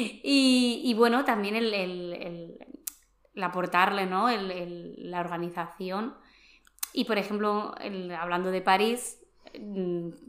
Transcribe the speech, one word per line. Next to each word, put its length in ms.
Y, 540
y 100
bueno, 300
también 320
el, 180
el, 400
el, 440
el 80
aportarle, 640
¿no? 220
El, 220
el, 600
la 100
organización. 920
Y, 120
por 140
ejemplo, 600
el, 320
hablando 380
de 100
París, 580
mm, 500